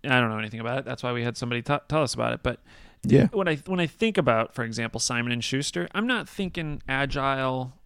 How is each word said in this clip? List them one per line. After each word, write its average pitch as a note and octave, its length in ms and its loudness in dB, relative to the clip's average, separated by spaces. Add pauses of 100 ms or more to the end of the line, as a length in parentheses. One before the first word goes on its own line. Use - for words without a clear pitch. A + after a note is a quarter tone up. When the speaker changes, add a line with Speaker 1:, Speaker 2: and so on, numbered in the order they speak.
Speaker 1:
I C3 180 4
don't A#2 80 4
know G#2+ 120 -2
anything A2 180 -6
about A#2+ 220 -4
it. C#3 40 -14
That's C3 200 -8
why B2 80 0
we A#2+ 100 -2
had A#2+ 140 -2
somebody A#2+ 260 -2
t-, C#3+ 140 0 (120)
tell D#3 140 2
us C3 120 -2
about A#2+ 180 0
it. A#2+ 100 -6
But B2 160 -2 (460)
Speaker 2:
Yeah. G#3 240 8
Speaker 1:
when G3 180 0
I, D#3 100 2 (100)
when F#3 120 0
I E3+ 80 2
think A3 320 0
about, A2+ 380 2
for A#2+ 80 -4
example, A2+ 340 -4
Simon A#2+ 320 0
and A#2+ 140 -2
Schuster, C#3+ 500 -2
I'm G#3 140 0
not A#3+ 200 0
thinking E3+ 600 -4
agile C3+ 840 0 (140)